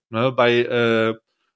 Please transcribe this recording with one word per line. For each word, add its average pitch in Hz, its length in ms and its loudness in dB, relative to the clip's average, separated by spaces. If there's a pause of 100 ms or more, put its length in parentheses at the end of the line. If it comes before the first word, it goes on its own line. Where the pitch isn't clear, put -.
ne, 120 240 -4
bei, 120 320 2
äh, 113 500 -2 (420)